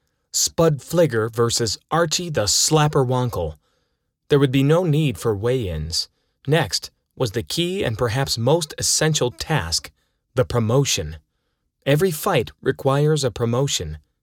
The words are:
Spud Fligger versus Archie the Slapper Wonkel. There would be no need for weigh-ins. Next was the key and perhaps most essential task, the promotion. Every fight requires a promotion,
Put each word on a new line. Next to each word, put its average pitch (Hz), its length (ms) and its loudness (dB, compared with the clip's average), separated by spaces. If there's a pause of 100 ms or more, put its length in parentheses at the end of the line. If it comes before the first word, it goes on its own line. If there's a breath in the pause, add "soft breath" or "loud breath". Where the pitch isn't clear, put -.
(320)
Spud 160 460 2
Fligger 117 540 0
versus 117 460 0 (100)
Archie 170 420 0
the 117 140 0
Slapper 151 600 2
Wonkel. 120 500 -2 (720)
There 143 120 4
would 139 100 2
be 135 140 2
no 160 180 4
need 151 360 0
for 110 180 0
weigh-ins. 95 720 -4 (400)
Next 143 420 0 (240)
was 123 160 -2
the 110 140 -4
key 180 400 -4
and 113 120 -2
perhaps 127 400 -2
most 147 400 0
essential 151 540 0
task, - 640 -4 (420)
the 127 100 2
promotion. 110 720 0 (680)
Every 156 240 2
fight 151 400 -2 (100)
requires 143 600 0
a 127 80 0
promotion, 117 680 -2 (240)